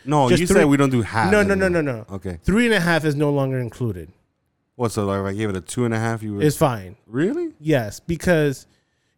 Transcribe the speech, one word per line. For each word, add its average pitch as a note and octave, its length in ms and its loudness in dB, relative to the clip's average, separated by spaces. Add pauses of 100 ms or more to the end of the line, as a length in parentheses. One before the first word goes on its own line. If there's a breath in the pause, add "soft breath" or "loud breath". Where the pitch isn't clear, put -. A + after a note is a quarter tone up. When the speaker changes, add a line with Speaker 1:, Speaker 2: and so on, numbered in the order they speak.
Speaker 1:
No, C#3 240 4
Speaker 2:
Just F3 120 4
Speaker 1:
you F3+ 60 -2
Speaker 2:
three. F#3+ 100 4
Speaker 1:
said D#3 80 6
we C#3+ 120 4
don't C3+ 140 2
do A#2+ 100 2
halves A2 300 0
Speaker 2:
No, G#3 120 4
no, G3 120 0
no, F#3 100 0
Speaker 1:
anymore. F3 180 0
Speaker 2:
no, A#2 260 -6
no. F#2+ 60 -10
Speaker 1:
Okay. F2+ 280 -8
Speaker 2:
Three A3 220 2
and A3+ 80 2
a G3 60 2
half E3 240 0
is D3+ 120 0
no D3 160 0
longer C3+ 280 -2
included. G#2+ 520 -6 (640)
Speaker 1:
What? A#2+ 160 -2
So, G#2 140 -2
like, G2 140 0
if G2 60 -4
I G2 80 -4
gave G#2+ 160 -4
it F#2+ 80 -4
a F2 40 -6
two - 240 -4
and A2+ 80 -2
a A2 60 -2
half, A2+ 240 -4
you G#2 120 -8
would G2+ 100 0
Speaker 2:
It's D3+ 100 0
fine. G#2+ 400 -2 (100)
Speaker 1:
Really? B3+ 540 -4
Speaker 2:
Yes, C3+ 400 -2
because D#3 640 0 (520)